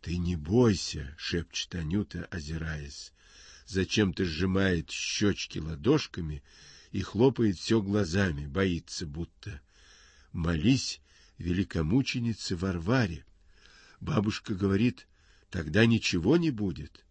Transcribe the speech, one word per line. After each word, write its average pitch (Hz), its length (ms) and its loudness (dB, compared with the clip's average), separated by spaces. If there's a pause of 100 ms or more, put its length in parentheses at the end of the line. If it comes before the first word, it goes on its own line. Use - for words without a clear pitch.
"Ты 82 160 -4
не 87 180 0
бойся", — 85 800 0
шепчет - 580 -6
Анюта, 87 500 -2
озираясь. 78 840 -8 (540)
Зачем-то 95 580 2
сжимает 92 640 0
щечки - 720 -2
ладошками 80 840 -2 (480)
и 95 100 -4
хлопает 113 560 2
все 110 240 2
глазами, 95 680 0
боится 90 580 -2
будто. 82 540 -10 (720)
"Молись 85 720 2 (380)
великомученице 98 1160 0
Варваре. 90 680 0 (760)
Бабушка 104 560 -2
говорит, 98 520 2 (420)
тогда 85 360 2
ничего 110 520 4
не 165 140 2
будет. 87 580 -6